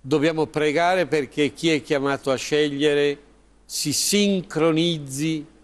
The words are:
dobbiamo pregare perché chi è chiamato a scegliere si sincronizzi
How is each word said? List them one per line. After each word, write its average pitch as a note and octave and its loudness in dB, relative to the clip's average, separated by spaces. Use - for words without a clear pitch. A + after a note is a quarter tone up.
dobbiamo D3+ 0
pregare E3 0
perché C#3+ 0
chi E3 -2
è D3+ 2
chiamato C#3 -2
a - 4
scegliere C#3+ 0
si - -6
sincronizzi D#3+ 0